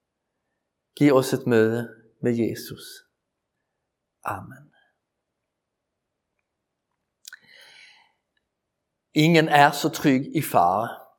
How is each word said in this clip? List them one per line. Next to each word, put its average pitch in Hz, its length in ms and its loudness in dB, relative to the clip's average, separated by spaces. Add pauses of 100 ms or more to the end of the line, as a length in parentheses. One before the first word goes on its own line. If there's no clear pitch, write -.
(960)
Giv 143 180 4
os 131 180 2
et 131 140 -6
møde 117 420 0 (340)
med 123 100 -2
Jesus. - 500 -6 (1400)
Amen. 117 480 -14 (4000)
Ingen 156 340 2
er 147 220 6
så 151 180 -6
tryg 139 480 -2
i 151 60 -2
fare, 101 460 0 (300)